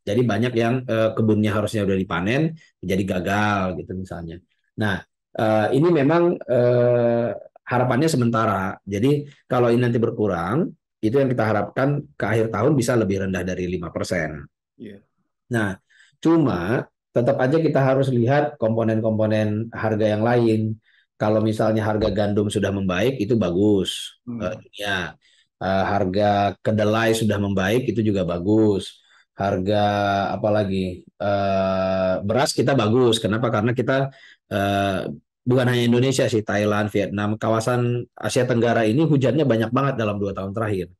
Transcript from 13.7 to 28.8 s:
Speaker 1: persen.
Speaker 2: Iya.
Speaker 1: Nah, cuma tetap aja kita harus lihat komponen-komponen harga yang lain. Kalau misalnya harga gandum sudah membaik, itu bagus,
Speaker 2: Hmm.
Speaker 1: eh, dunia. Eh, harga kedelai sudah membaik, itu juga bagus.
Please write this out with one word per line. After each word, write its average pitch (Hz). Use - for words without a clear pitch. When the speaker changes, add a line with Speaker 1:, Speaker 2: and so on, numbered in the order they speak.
Speaker 1:
persen. 78
Speaker 2:
Iya. 104
Speaker 1:
Nah, 101
cuma 127
tetap 120
aja 143
kita 147
harus 135
lihat 131
komponen-komponen 110
harga 110
yang 107
lain. 110
Kalau 107
misalnya 110
harga 107
gandum 104
sudah 98
membaik, 98
itu 113
bagus, 95
Speaker 2:
Hmm. 117
Speaker 1:
eh, 92
dunia. 101
Eh, 95
harga 101
kedelai 110
sudah 104
membaik, 101
itu 110
juga 95
bagus. 98